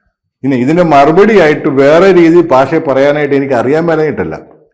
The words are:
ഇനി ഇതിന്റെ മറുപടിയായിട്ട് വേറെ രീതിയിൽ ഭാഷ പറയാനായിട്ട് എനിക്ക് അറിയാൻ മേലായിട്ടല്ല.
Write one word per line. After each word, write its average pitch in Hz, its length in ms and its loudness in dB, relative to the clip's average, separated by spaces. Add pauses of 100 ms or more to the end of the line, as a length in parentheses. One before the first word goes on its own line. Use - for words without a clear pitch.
(440)
ഇനി 135 120 -4
ഇതിന്റെ 147 280 0
മറുപടിയായിട്ട് 160 840 2
വേറെ 151 460 2
രീതിയിൽ 170 340 2
ഭാഷ 135 280 0
പറയാനായിട്ട് 143 600 -2
എനിക്ക് 135 180 -2
അറിയാൻ 131 320 -2
മേലായിട്ടല്ല. 139 540 -4 (340)